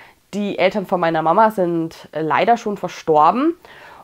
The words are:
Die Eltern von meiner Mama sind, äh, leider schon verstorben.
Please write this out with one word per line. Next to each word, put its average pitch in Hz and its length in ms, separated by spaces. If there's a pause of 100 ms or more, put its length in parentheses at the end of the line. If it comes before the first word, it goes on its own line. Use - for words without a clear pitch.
(340)
Die 202 240
Eltern 190 280
von 185 120
meiner 165 240
Mama 202 300
sind, 170 580
äh, 151 100
leider 160 360
schon 208 220
verstorben. 180 760 (500)